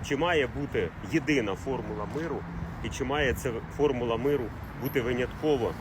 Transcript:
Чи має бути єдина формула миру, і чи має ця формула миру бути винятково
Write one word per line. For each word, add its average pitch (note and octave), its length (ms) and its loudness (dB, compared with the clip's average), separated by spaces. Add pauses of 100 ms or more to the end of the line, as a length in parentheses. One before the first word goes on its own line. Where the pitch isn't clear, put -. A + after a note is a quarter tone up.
Чи C#3+ 80 0
має D#3 300 4
бути A#2+ 420 -2 (240)
єдина C3+ 420 2
формула G#2+ 600 -4
миру, C#3+ 260 -4 (440)
і A2+ 40 -4
чи - 160 -2
має C3+ 300 2
ця - 180 -2 (240)
формула B2 400 2
миру B2+ 280 2 (380)
бути C#3+ 180 0
винятково B2 800 2